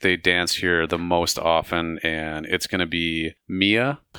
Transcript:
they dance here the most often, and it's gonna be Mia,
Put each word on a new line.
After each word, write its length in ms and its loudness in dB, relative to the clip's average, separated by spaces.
they 160 2
dance 380 2
here 320 2
the 100 -2
most 400 0
often, 640 0
and 420 -4
it's 220 -4
gonna 200 -2
be 460 -2
Mia, 500 2